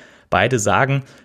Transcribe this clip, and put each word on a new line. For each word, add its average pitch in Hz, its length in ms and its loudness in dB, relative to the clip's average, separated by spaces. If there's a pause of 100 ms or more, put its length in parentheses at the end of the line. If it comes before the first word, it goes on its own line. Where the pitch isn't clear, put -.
(300)
Beide 113 300 0
sagen, 127 460 0 (200)